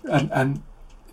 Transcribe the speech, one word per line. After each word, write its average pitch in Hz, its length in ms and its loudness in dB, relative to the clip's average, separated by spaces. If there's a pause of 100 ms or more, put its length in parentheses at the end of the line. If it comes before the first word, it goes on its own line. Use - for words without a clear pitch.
and, 160 300 2
and 139 280 2 (500)